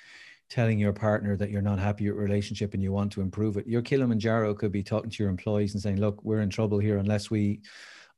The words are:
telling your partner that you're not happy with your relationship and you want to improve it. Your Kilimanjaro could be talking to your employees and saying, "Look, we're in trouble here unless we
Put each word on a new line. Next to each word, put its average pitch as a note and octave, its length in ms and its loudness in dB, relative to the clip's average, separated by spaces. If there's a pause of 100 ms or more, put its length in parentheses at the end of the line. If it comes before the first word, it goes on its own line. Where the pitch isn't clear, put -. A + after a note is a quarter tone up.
(500)
telling A2+ 280 2
your G#2 160 2
partner G#2 440 0
that G2+ 120 -2
you're G2+ 120 -2
not G2+ 180 0
happy G2+ 240 0
with G2+ 120 0
your G#2 80 -2
relationship G2+ 500 -2
and F#2+ 100 -2
you F#2+ 80 0
want G2+ 220 0
to G#2 80 -4
improve G#2 360 -2
it. G2 80 -6
Your A#2 160 0
Kilimanjaro A2+ 720 2
could G#2 180 -2
be G2 120 -2
talking G#2+ 260 -2
to G#2+ 140 -4
your G2 60 2
employees G2+ 440 0
and G2+ 80 -2
saying, G2 200 0
"Look, G#2 220 0
we're G#2+ 180 0
in G2+ 80 0
trouble G#2 280 0
here G#2 200 2
unless G#2 340 0
we G#2 300 0 (560)